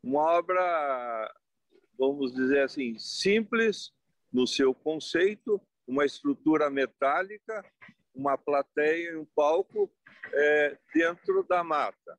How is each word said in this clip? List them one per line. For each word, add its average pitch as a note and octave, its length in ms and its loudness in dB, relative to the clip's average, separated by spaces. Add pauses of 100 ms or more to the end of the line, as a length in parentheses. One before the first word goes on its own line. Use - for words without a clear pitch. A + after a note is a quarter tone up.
Uma C3+ 200 0 (120)
obra, D3+ 1000 -2 (640)
vamos C3+ 360 0
dizer C3+ 300 2
assim, B2+ 360 -4
simples A3 920 0 (400)
no B2 120 2
seu C3 280 2
conceito, F#3+ 880 -2 (260)
uma C#3 180 0
estrutura D3 640 0
metálica, F3+ 960 -4 (500)
uma C3+ 220 -2
plateia D3+ 760 -2
e E3 40 -10
um D#3 100 -10
palco, E3 680 0 (400)
é, D3 460 2 (160)
dentro F3 500 0
da F3+ 200 0
mata C3 560 -4